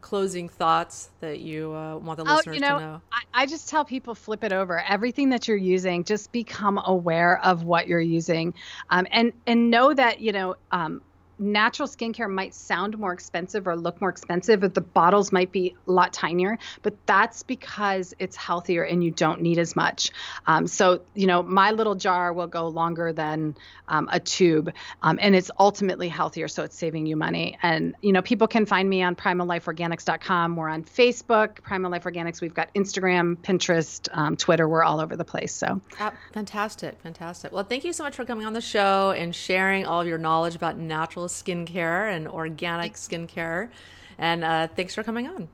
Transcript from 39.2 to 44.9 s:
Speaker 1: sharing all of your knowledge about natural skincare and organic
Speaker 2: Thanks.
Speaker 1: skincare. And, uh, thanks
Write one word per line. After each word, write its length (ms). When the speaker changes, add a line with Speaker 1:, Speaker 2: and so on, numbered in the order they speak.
Speaker 1:
sharing 500
all 160
of 80
your 100
knowledge 380
about 220
natural 480
skincare 840
and 160
organic 680
Speaker 2:
Thanks. 120
Speaker 1:
skincare. 600
And, 260
uh, 240
thanks 280